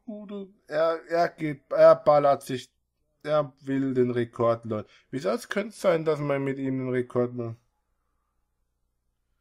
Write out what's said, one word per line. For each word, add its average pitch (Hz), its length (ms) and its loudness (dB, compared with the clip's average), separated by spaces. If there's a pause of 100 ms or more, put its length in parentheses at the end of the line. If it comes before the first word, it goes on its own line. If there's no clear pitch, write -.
gute, 202 440 -14 (180)
er, 165 320 -2 (100)
er 170 200 0
geht, 151 420 -8
er 160 240 8
ballert 143 480 4
sich, - 280 -8 (520)
er 147 380 -2
will 135 340 -2
den 123 160 2
Rekord, 117 540 -2
Leute. 107 220 -6 (220)
Wie 135 100 -8
soll's 208 300 -6
könnte 208 260 -6
sein, 165 300 -2
dass 156 140 0
man 143 240 -2
mit 139 160 -4
ihm 135 180 -4
den 127 120 -6
Rekord 123 440 -2
macht? 117 220 -10 (1900)